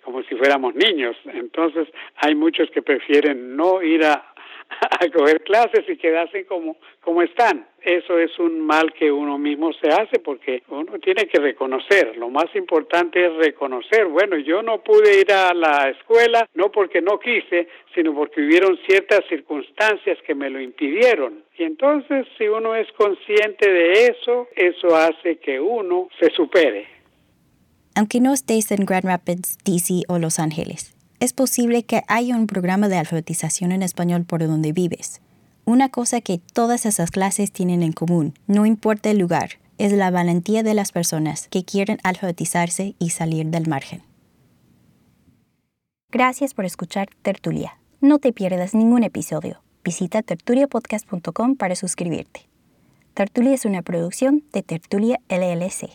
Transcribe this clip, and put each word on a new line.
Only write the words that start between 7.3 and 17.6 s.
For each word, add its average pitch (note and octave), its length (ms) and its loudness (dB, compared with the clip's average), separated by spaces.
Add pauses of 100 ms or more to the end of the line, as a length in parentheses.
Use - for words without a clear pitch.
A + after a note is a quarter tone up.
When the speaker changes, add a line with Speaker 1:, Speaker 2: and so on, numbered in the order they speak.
Speaker 1:
Eso F3 360 0
es E3 200 0
un E3 220 0
mal D#3 320 2
que D#3 180 2
uno C#3+ 280 -2
mismo D3 340 -2
se - 160 -2
hace G#3 300 2
porque B2+ 500 -6
uno F3 300 -10
tiene F#3+ 280 0
que D#3+ 140 2
reconocer. C3 800 0
Lo A#2+ 100 -8
más D3 260 -2
importante F3 720 0
es E3+ 120 2
reconocer, D3 680 0
bueno, F3 300 0
yo D#3 260 -2
no A3+ 200 -4
pude G#3+ 400 6
ir G3 100 4
a F#3 220 4
la D3 340 2
escuela, A#3 640 2
no G3 180 0
porque F#3 300 0
no F#3+ 180 0
quise, F3+ 500 -2 (260)